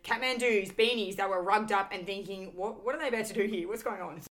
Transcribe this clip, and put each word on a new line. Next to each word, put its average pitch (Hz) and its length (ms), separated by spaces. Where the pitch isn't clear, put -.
Kathmandus, 233 720
beanies, 226 400
they 196 100
were 185 160
rugged 214 300
up 196 220
and 185 120
thinking, 190 480
"What, 202 300
what 254 120
are - 40
they 302 80
about 220 200
to 196 60
do 196 100
here? 202 260
What's 226 140
going 208 180
on?" 165 200